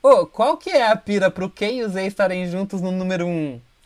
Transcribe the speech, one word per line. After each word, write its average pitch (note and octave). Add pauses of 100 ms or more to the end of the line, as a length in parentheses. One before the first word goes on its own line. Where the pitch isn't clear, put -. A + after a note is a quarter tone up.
Ô, A3+
qual C#4+
que -
é C4+
a A3
pira G3
pro F#3
quem A#3
e A#3
o G#3+
Z F#3+
estarem F#3
juntos G3
no F#3
número F#3
um? D3+ (260)